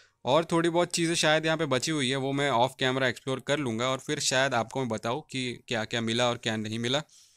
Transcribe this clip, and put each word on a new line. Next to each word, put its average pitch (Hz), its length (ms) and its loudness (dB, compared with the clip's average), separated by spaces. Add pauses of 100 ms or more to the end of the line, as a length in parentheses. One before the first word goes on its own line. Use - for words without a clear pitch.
(260)
और 147 200 4
थोड़ी 170 240 2
बहुत 170 220 2
चीज़ें 170 240 0
शायद 156 300 2
यहाँ 160 120 0
पे 165 80 -2
बची - 260 0
हुई 143 180 0
है, 135 60 0
वो 135 160 -2
मैं 143 180 0
ऑफ 127 300 2
कैमरा 131 280 2
एक्सप्लोर 127 320 -4
कर 143 200 -2
लूँगा 123 300 -2
और 131 80 -2
फिर 151 220 -6
शायद 135 340 2
आपको 117 260 -2
मैं 131 100 -2
बताऊँ 113 320 -4
कि 127 460 -8
क्या 110 180 -2
क्या 120 160 -4
मिला 117 280 2
और 117 80 -2
क्या 110 200 -4
नहीं 107 220 -6
मिला। 127 240 0 (340)